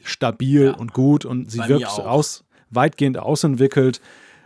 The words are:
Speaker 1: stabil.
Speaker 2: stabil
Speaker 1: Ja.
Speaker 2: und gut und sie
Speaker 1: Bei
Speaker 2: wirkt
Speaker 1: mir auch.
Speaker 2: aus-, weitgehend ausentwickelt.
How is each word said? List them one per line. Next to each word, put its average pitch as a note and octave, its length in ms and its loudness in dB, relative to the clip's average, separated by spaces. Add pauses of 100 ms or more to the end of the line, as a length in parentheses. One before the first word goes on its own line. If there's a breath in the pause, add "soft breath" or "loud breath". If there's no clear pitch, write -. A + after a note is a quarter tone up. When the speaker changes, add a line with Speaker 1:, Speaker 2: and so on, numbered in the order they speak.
Speaker 1:
stabil. - 20 -
Speaker 2:
stabil C3+ 640 0
Speaker 1:
Ja. C3 80 4
Speaker 2:
und A#2 180 -12
gut C#3+ 320 2
und B2 260 -8
sie A#2 60 -8
Speaker 1:
Bei A#2 100 -4
Speaker 2:
wirkt C3+ 140 2
Speaker 1:
mir A2 100 -8
auch. G#2 140 -6
Speaker 2:
aus-, C#3 380 -2 (260 soft breath)
weitgehend C3+ 500 0
ausentwickelt. C3+ 840 0 (440 soft breath)